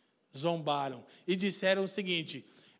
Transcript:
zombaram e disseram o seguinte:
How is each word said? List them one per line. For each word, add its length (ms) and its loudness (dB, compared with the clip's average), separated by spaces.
zombaram 680 0
e 80 2
disseram 500 2
o 40 -2
seguinte: 560 -2